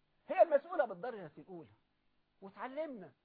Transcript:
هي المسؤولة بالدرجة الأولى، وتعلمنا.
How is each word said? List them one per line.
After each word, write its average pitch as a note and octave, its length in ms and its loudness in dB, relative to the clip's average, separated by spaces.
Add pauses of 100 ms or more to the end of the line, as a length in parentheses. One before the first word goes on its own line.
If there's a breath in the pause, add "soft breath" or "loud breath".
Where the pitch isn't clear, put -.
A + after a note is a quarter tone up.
(280)
هي F4 140 4
المسؤولة D#4+ 420 4
بالدرجة G3 540 -6
الأولى، D#3+ 300 -14 (720)
وتعلمنا. A3+ 720 -10 (120)